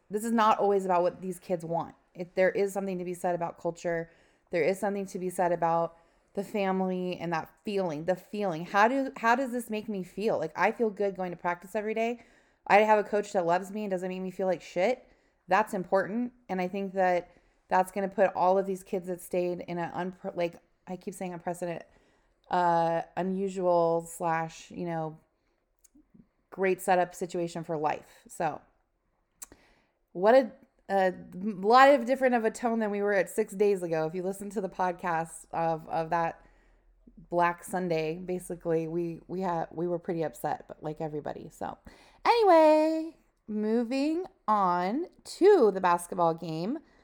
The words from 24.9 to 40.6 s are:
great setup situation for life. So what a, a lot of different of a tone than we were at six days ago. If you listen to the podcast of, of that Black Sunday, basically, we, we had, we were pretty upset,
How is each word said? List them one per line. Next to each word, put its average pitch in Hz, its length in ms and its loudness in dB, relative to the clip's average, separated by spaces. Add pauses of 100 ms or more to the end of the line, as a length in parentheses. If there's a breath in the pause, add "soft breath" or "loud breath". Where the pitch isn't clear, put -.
great 185 300 0
setup 180 320 2
situation 170 500 -6
for 165 140 -4
life. - 500 -4
So 160 320 -6 (1500 soft breath)
what 202 220 6
a, 247 160 6 (380)
a 190 240 2 (220)
lot 208 540 6
of 254 160 6
different 262 280 2
of 226 100 2
a 220 60 0
tone 226 300 -2
than 214 100 -2
we 202 140 -4
were 208 100 0
at 180 160 0
six 214 240 -2
days 196 300 0
ago. 160 240 0
If 160 80 -8
you 180 80 -4
listen 196 280 -6
to 202 100 -4
the 190 80 -4
podcast 175 840 -4
of, 165 380 -2
of 160 200 -2
that 170 320 -2 (880 soft breath)
Black 175 340 2
Sunday, 165 520 -2
basically, 175 720 -4
we, 170 400 -6
we 180 140 -6
had, 175 300 -2
we 175 160 -4
were 175 120 -2
pretty 165 240 -4
upset, - 440 -6